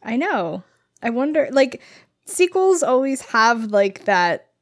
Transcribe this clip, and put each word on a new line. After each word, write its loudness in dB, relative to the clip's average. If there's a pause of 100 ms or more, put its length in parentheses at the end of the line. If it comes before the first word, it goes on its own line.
I -6
know. -4 (380)
I -6
wonder, -2
like, 0 (440)
sequels 0
always 0
have, 0
like, 0
that 0 (120)